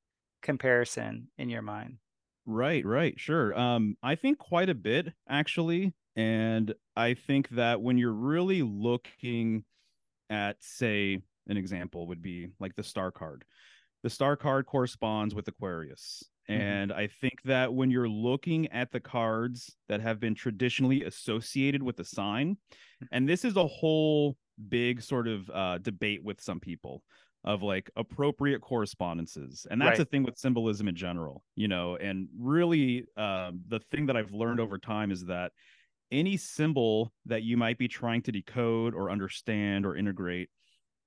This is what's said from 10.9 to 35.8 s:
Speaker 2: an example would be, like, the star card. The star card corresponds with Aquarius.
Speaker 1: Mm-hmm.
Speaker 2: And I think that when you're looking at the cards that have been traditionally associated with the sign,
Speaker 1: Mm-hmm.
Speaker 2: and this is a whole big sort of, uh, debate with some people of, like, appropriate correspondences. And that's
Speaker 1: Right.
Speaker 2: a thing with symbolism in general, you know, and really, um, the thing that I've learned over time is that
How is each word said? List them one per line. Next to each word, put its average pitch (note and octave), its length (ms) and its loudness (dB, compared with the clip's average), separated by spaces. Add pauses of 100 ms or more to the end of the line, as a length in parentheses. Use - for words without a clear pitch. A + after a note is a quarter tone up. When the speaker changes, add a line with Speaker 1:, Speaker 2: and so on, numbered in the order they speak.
Speaker 2:
an G#2 80 0
example F2+ 520 -6
would E2+ 140 -10
be, F2 280 -10 (100)
like, F#2+ 160 -8
the G#2 80 -8
star F#2 280 -4
card. D2 320 -12 (580)
The A#2+ 80 -2
star C#3 260 2
card C3+ 300 0
corresponds A2 680 0
with G2+ 140 -6
Aquarius. E2 760 -10 (300)
Speaker 1:
Mm-hmm. G2+ 240 0
Speaker 2:
And G2 140 -2
I G2+ 160 -2
think - 360 -4
that B2+ 300 2
when C3 160 4
you're B2 180 4
looking C#3 600 0
at A#2+ 240 -4
the A#2+ 80 -4
cards A#2 760 -2 (120)
that G#2 120 0
have A2 200 -2
been A2+ 140 2
traditionally B2+ 680 2
associated C3+ 800 -2
with B2 140 -4
the - 80 -8
sign, A#2+ 540 -2 (440)
Speaker 1:
Mm-hmm. B2 80 -18
Speaker 2:
and C3 180 2
this F3 160 2
is G#3+ 120 2
a F3+ 100 6
whole D3+ 720 4 (320)
big A#2+ 340 2
sort A#2+ 260 -2
of, G2 220 -4
uh, F2+ 280 0
debate G#2 440 -4
with G2+ 180 -6
some F2+ 200 -6
people C#2 420 -12 (420)
of, G2+ 180 0
like, F#2+ 340 -2
appropriate C#3 640 0
correspondences. E2 1120 -4
And A2 100 0
that's B2+ 180 4
Speaker 1:
Right. - 0 -
Speaker 2:
a D#3+ 60 4
thing C#3 180 0
with B2 160 -2
symbolism A2+ 500 0
in F2+ 60 -2
general, E2+ 500 -6 (120)
you G#2 120 0
know, F2+ 280 0
and F#2+ 320 -4 (100)
really, C#3 640 4 (120)
um, F#2 500 -4
the A2 140 -4
thing D3 260 -4
that C3 100 2
I've G#2 160 -2
learned A#2 280 0
over G2 180 -2
time G#2+ 320 -2
is F2+ 160 -4
that F2+ 260 -4 (600)